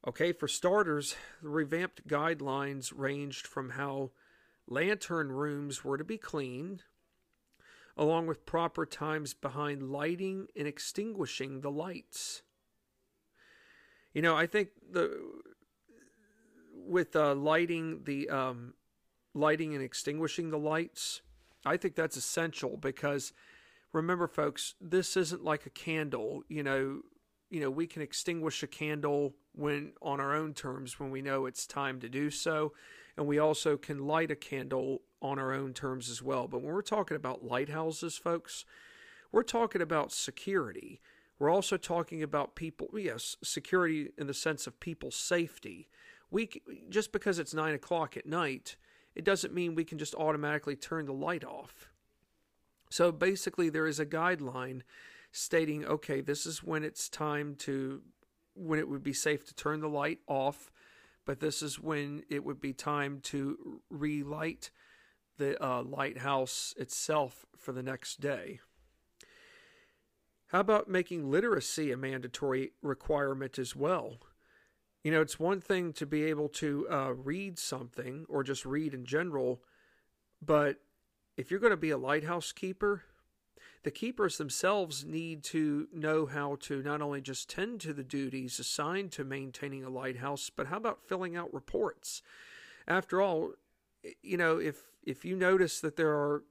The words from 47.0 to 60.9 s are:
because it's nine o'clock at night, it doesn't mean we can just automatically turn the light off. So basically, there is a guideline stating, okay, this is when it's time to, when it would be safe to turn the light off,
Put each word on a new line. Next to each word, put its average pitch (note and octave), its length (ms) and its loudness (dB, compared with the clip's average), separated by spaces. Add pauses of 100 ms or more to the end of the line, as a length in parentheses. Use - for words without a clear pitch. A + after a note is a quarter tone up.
because F#3+ 260 0
it's D3+ 140 -4
nine D#3 220 2
o'clock D#3+ 420 -2
at - 80 -10
night, D3+ 500 -2 (400)
it - 80 -6
doesn't G3 300 4
mean E3+ 220 0
we E3 100 2
can D#3+ 120 -10
just D3 180 -6
automatically D3 600 0
turn D#3+ 300 -4
the C#3 80 -4
light D3 320 -2
off. - 440 -14 (1000)
So E3+ 240 6
basically, F3 560 2
there D#3 180 2
is D3+ 140 0
a D3+ 40 0
guideline C#3 760 -2 (500)
stating, D3+ 540 2
okay, C#3+ 340 0
this C#3 260 -2
is D#3+ 160 -6
when D#3 220 -2
it's - 260 -6
time D3 460 -2
to, C3+ 460 -4 (540)
when D#3+ 240 0
it D#3 80 -2
would C#3 160 -4
be C#3+ 80 0
safe D3 340 0
to - 80 -20
turn D3+ 280 -2
the D#3 80 -2
light D3 380 0
off, C#3 440 0 (540)